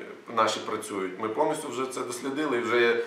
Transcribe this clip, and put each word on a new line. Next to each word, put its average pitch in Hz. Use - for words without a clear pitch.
наші 110
працюють. 101
Ми 110
повністю -
вже 127
це 135
дослідили, 131
і -
вже 117
є 117